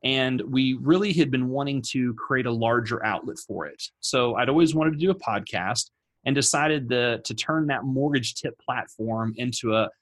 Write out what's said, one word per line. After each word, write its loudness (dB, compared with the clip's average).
and 2
we 2
really 4
had 4
been 0
wanting -2
to 0
create -2
a 0
larger 2
outlet -2
for -8
it. -14
So 0
I'd 2
always 6
wanted 2
to -6
do 2
a 2
podcast -4
and 2
decided 0
the, 0
to -8
turn -2
that -2
mortgage 0
tip -8
platform -4
into -2
a 2